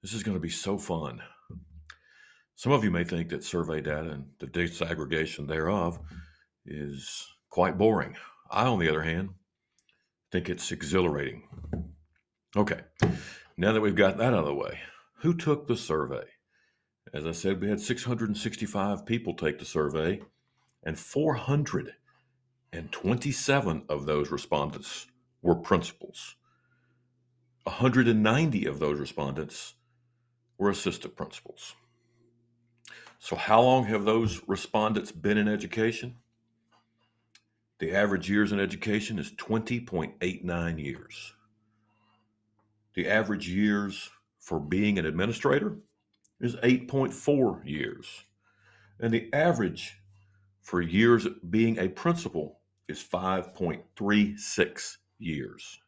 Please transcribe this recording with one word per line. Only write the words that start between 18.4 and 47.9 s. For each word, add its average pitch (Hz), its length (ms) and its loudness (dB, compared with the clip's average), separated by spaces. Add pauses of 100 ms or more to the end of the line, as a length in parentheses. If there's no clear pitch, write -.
people 113 300 -2
take 76 240 -2
the - 60 -14
survey, 78 560 0 (640)
and 78 120 -4
four 151 380 0
hundred 135 580 -2 (800)
and 85 200 -10
twenty-seven 123 960 0
of 73 180 -2
those 73 240 2
respondents - 760 -4 (320)
were 85 140 6
principals. - 800 -2 (1300)
A - 60 -4
hundred 123 380 6
and 110 140 6
ninety 117 440 4
of 71 140 -4
those 73 180 0
respondents 71 760 -6 (840)
were 98 100 2
assistant - 460 -2
principals. - 600 -12 (1400)
So - 160 -4
how 110 260 6
long 127 220 6
have 104 200 0
those 110 440 2
respondents 107 640 0
been 101 260 2
in 104 80 4
education? 110 680 -2 (1600)
The 80 160 -4
average 98 340 2
years 104 240 4
in 101 80 0
education 104 580 -2
is - 180 -6
twenty 113 440 -2
point 87 400 -4
eight 90 240 -4
nine 85 320 -2
years. - 560 -10 (1600)
The 82 140 -2
average 101 400 0
years 101 640 0 (300)
for 80 200 -4
being 95 380 2
an 80 80 0
administrator 117 720 0 (600)
is 120 240 -2
eight 123 240 4
point 135 240 0
four 131 520 2
years. 71 420 -6 (920)